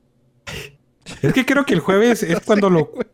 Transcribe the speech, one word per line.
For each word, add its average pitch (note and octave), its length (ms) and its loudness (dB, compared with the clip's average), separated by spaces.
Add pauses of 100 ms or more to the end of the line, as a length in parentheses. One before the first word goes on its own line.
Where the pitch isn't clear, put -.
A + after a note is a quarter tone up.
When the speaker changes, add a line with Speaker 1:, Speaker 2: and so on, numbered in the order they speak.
(1200)
Speaker 1:
Es C#3 100 0
que B3+ 140 0
creo C#4 180 0
que C4+ 100 -4
el E3 60 0
jueves G#3 420 2
Speaker 2:
<laughs> - 0 -
Speaker 1:
es E3 180 -2
cuando G#3 280 2
Speaker 2:
Sí, F3+ 60 4
Speaker 1:
lo D#3 120 2
Speaker 2:
güey. - 280 -10